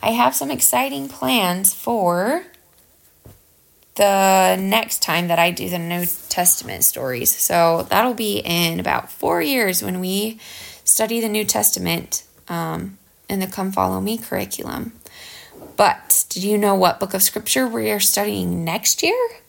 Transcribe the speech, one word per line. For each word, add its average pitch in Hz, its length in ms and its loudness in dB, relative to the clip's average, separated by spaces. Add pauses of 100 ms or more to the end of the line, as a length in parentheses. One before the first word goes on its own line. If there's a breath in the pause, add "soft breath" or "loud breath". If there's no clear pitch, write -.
I 208 60 2
have 240 260 2
some 277 160 -2
exciting 269 560 0
plans 196 680 0
for 214 680 0 (1500)
the 190 640 6
next 196 440 0
time 170 280 0
that 170 100 2
I 170 120 4
do 180 180 -6
the 180 100 -4
New 175 260 -4 (220)
Testament - 560 0
stories. - 500 0
So 170 560 2
that'll 240 240 2
be 208 260 -2
in 170 420 0
about - 280 -2
four - 320 -2
years 226 400 0
when 185 200 -4
we 202 360 -2 (460 loud breath)
study 226 380 2
the 226 80 -2
New 214 160 0
Testament, 175 800 -2 (240)
um, 170 480 -6 (320)
in 196 100 -2
the 190 80 -2
Come 190 240 -4
Follow 190 300 0
Me 214 160 -2
curriculum. - 760 -6 (840 loud breath)
But - 520 2
did 180 140 -6
you 208 140 2
know 202 180 4
what 185 240 2
book 196 140 -4
of 190 100 0
scripture 254 440 0
we 226 220 -2
are 208 120 0
studying 185 640 0
next - 360 0
year? 466 280 0 (200)